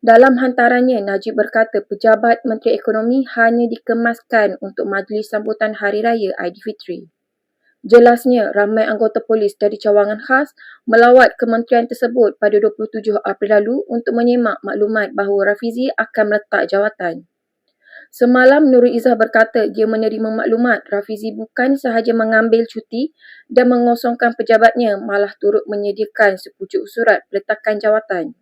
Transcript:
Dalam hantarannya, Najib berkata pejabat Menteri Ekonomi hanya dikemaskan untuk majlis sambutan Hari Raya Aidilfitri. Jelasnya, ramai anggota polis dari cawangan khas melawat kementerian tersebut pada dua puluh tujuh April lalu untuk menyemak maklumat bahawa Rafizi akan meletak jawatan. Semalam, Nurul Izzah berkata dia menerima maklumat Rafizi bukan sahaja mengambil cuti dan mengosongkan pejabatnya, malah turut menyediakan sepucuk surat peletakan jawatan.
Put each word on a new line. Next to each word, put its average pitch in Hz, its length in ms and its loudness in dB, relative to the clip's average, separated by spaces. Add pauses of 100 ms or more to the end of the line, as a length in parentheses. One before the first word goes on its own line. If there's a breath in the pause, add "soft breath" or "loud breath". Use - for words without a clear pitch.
Dalam 240 320 6
hantarannya, 247 640 0
Najib 196 400 -6
berkata 220 400 -2
pejabat 220 640 0
Menteri 220 320 -2
Ekonomi 233 480 -2 (160)
hanya 233 320 2
dikemaskan 233 880 -2
untuk 196 240 -10
majlis 202 480 -6
sambutan 214 480 -6
Hari 208 240 -4
Raya 226 400 -2
Aidilfitri. 180 640 -12 (800)
Jelasnya, 240 640 4
ramai 214 320 0
anggota 220 400 -2
polis 214 320 -2
dari 208 240 -2
cawangan 208 400 0
khas 269 320 -2 (320 loud breath)
melawat 240 560 6
kementerian 233 480 0
tersebut 240 480 0
pada 208 240 2
dua 214 160 0
puluh 220 160 -8
tujuh 214 320 -4
April 208 320 -2
lalu 220 320 0
untuk 233 240 -6
menyemak 240 480 0
maklumat 208 560 -4
bahawa 202 400 0
Rafizi 233 400 -6
akan 214 400 -2
meletak 208 320 -4
jawatan. 185 560 -4 (880 loud breath)
Semalam, 254 560 4
Nurul 247 320 4
Izzah 240 160 2
berkata 220 560 0
dia 214 160 -2
menerima 220 480 -4
maklumat 226 560 -2
Rafizi 214 400 -8
bukan 247 480 -4
sahaja 233 320 -2
mengambil 226 560 0
cuti 233 480 -8 (320 soft breath)
dan 247 240 2
mengosongkan 240 640 0
pejabatnya, 220 640 2
malah 202 400 -4
turut 208 240 0
menyediakan 202 720 -2
sepucuk - 560 -10
surat 226 400 0
peletakan 208 480 -6
jawatan. 208 640 -4